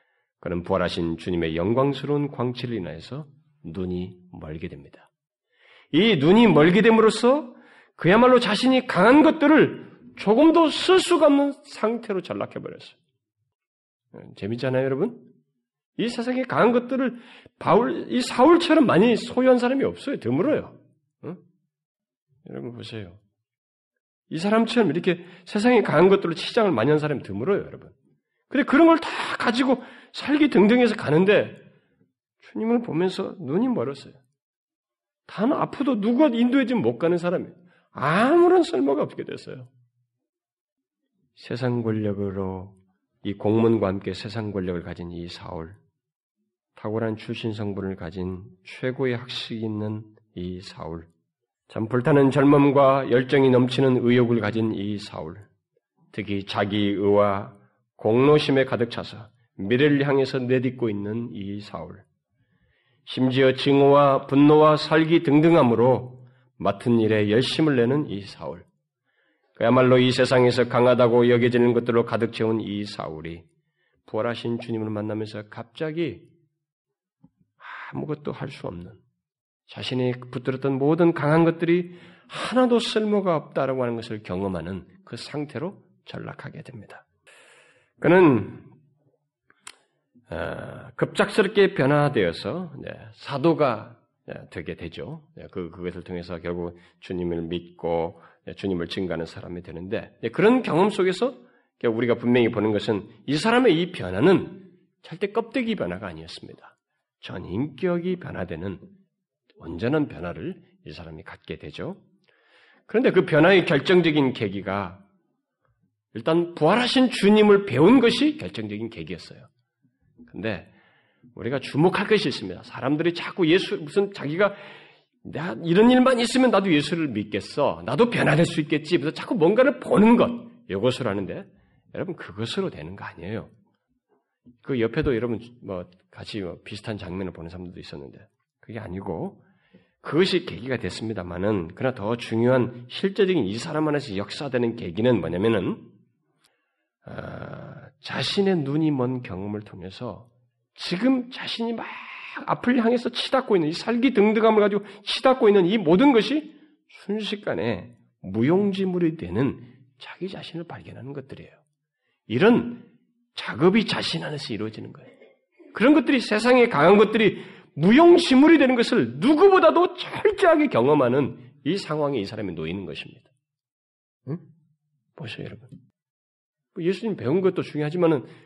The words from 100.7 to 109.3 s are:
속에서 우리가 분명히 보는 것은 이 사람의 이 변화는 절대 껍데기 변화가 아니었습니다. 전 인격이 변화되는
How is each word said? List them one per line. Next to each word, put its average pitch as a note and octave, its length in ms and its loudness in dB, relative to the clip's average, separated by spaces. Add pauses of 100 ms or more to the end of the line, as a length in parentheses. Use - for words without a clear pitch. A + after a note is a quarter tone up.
속에서 G3+ 460 -2 (480)
우리가 A#2 320 0
분명히 A#2+ 340 2
보는 G#2+ 220 -2
것은 G2+ 360 -2 (180)
이 C3+ 100 -2
사람의 A3 460 2
이 F3+ 100 -6
변화는 A2 800 -2 (300)
절대 G3 300 -10
껍데기 A3+ 440 -4
변화가 F#2 320 -8
아니었습니다. - 720 -18 (420)
전 - 260 -14
인격이 E3+ 720 -4
변화되는 F2+ 600 -10 (800)